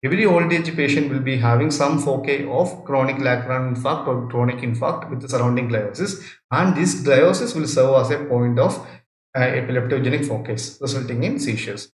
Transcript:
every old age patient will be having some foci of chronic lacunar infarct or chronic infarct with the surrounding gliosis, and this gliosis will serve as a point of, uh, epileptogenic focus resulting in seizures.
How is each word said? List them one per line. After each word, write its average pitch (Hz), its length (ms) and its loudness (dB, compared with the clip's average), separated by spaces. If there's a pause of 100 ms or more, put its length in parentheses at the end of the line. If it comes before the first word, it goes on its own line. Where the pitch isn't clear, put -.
every 185 220 2
old 170 260 4
age 165 240 -2
patient 143 360 0
will 131 100 -2
be 131 160 -2
having 120 340 2
some 147 260 0
foci 139 520 0
of 175 340 -2
chronic 135 340 0
lacunar 127 560 0
infarct 139 320 -2
or 120 240 -2
chronic 120 280 0
infarct 123 520 -4
with 123 120 -8
the - 80 -12
surrounding 123 400 0
gliosis, 117 540 -4 (280)
and 170 240 2
this 143 280 0
gliosis 165 520 4
will 156 120 -2
serve 135 340 4
as 120 80 0
a 143 160 -2
point 120 340 0
of, 185 180 2 (580)
uh, 135 40 -2
epileptogenic 127 880 0
focus - 540 -6
resulting 127 420 -4
in 262 160 -2
seizures. 110 580 -6